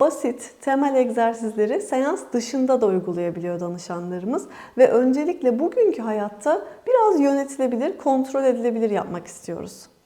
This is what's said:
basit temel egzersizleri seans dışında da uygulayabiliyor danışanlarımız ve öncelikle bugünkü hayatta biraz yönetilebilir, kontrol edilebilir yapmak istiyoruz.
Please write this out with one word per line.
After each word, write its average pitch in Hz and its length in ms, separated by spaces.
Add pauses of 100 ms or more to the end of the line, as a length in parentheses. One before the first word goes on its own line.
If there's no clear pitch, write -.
basit 285 600
temel 277 360
egzersizleri 226 840
seans 285 420 (100)
dışında 254 480
da 220 60
uygulayabiliyor 175 720
danışanlarımız 180 880 (300)
ve 254 100
öncelikle 254 720
bugünkü 392 440
hayatta 214 600 (240)
biraz 427 340
yönetilebilir, 277 800
kontrol 269 460
edilebilir 233 460
yapmak 175 360
istiyoruz. - 600 (200)